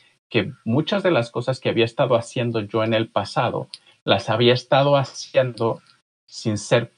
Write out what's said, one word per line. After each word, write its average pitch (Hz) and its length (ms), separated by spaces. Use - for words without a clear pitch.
que 101 240
muchas 160 380
de 185 80
las 120 200
cosas 123 300
que - 80
había 110 160
estado 120 320
haciendo 117 440
yo 107 240
en 113 100
el 113 140
pasado, - 600
las 104 260
había 120 240
estado 143 420
haciendo 131 840
sin - 300
ser 120 420